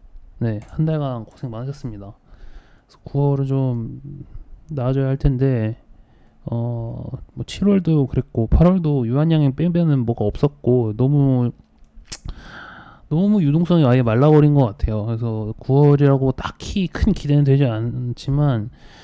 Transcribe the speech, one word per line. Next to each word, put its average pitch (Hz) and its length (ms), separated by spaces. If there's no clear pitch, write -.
네, 110 200
한 156 160
달간 139 400
고생 - 260
많으셨습니다. 110 640
그래서 - 160
구월은 139 420
좀 131 560
나아져야 135 380
할 135 100
텐데, 127 600
어, 117 580
뭐, 131 120
칠월도 175 640
그랬고, 117 400
팔월도 160 600
유한양행 147 480
빼면은 165 440
뭐가 117 260
없었고, 120 720
너무, 131 540
너무 202 340
유동성이 160 420
아예 127 180
말라버린 147 500
것 139 120
같아요. 107 400
그래서 110 540
구월이라고 139 760
딱히 - 540
큰 - 260
기대는 143 300
되지 139 220
않지만, 120 1040